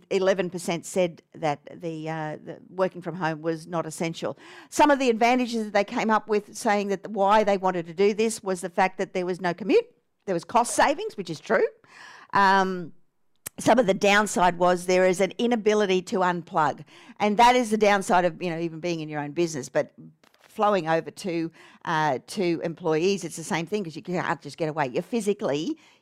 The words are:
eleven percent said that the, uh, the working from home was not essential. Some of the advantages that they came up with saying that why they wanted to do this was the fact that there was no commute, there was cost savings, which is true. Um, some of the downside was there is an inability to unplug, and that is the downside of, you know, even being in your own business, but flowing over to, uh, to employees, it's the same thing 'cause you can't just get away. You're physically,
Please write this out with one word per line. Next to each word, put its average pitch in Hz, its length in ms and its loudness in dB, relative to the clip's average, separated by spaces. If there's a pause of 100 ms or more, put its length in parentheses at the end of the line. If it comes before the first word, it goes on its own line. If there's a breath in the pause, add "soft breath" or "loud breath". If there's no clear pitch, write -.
(100)
eleven 185 400 0
percent 170 360 -6
said 175 360 -2 (120)
that 151 240 -4 (220)
the, 160 280 -10
uh, 156 360 -8
the 156 140 -14 (100)
working 180 340 -4
from 170 140 -10
home 160 260 -4
was 165 240 -4
not 165 200 -4
essential. 160 520 -8 (300 loud breath)
Some 294 220 2
of 269 100 4
the 262 100 2
advantages 233 540 2
that 208 80 -12
they 208 100 2
came 214 280 -2
up 214 180 0
with 208 280 -2
saying 208 320 0
that 196 220 -6
why 208 320 4
they 202 140 2
wanted 185 300 -2
to 170 80 -14
do 196 200 4
this 220 260 -2
was 190 200 -4
the 185 80 -8
fact 185 300 0
that 190 160 -4
there 180 120 -2
was 175 140 -6
no 180 120 -2
commute, 247 340 0 (400)
there 196 80 0
was 170 100 -2
cost - 320 0
savings, 311 400 0
which 180 140 -10
is 156 100 -8
true. - 260 0 (680 loud breath)
Um, 190 580 2 (640)
some 294 220 4
of 226 60 4
the 190 80 2
downside 196 640 2
was 180 280 2
there 185 200 4
is 185 140 2
an 190 180 0
inability 214 640 2
to 190 160 -4
unplug, 175 640 -2 (340 loud breath)
and 208 200 0
that 240 180 8
is 240 140 2
the 214 80 0
downside 196 480 4
of, 165 140 -2
you 180 100 -4
know, 160 100 -6
even 165 180 -6
being 170 220 -4
in 151 80 -8
your 151 120 -6
own 147 120 -8
business, 156 360 -2
but - 240 -2 (480)
flowing 208 480 -2
over 165 220 0
to, 165 400 -6 (340 loud breath)
uh, 156 320 0 (120)
to 175 340 -2
employees, 170 600 -2
it's 156 100 -10
the 170 80 -12
same 165 240 -4
thing 208 160 -6
'cause 160 140 -10
you 151 60 -14
can't 170 380 -4
just 143 160 -16
get 160 120 -4
away. 151 180 -2
You're 127 160 -4
physically, 202 760 -2 (260 soft breath)